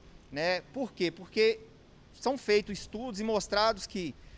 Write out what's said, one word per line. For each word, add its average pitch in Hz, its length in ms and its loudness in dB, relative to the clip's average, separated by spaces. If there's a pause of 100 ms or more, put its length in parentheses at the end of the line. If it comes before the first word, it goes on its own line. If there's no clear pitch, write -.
(300)
né? 170 320 -2 (100)
Por 247 200 -4
quê? 170 180 0
Porque 214 500 0 (520)
são 254 260 -2
feitos 208 400 2
estudos 214 420 -8
e 214 40 -2
mostrados 208 640 2
que 170 280 -6 (220)